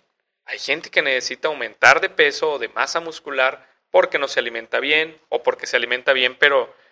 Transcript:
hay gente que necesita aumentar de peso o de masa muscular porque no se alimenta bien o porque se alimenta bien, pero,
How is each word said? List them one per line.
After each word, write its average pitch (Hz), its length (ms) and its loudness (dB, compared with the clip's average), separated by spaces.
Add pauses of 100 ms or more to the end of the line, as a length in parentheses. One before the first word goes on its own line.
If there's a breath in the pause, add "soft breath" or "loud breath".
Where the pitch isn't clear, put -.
(460)
hay - 120 -12
gente 151 320 -6
que 170 140 0
necesita 131 440 -4
aumentar 135 540 2
de 185 80 0
peso 151 440 0
o 139 60 -4
de 113 100 -6
masa 139 300 -4
muscular 139 680 -4 (240 soft breath)
porque - 260 2
no 143 100 -2
se - 120 -4
alimenta 117 400 -4
bien 156 400 0 (100)
o 120 140 -4
porque - 240 -2
se 131 100 0
alimenta 123 340 0
bien, 127 280 2
pero, 139 340 4 (180 soft breath)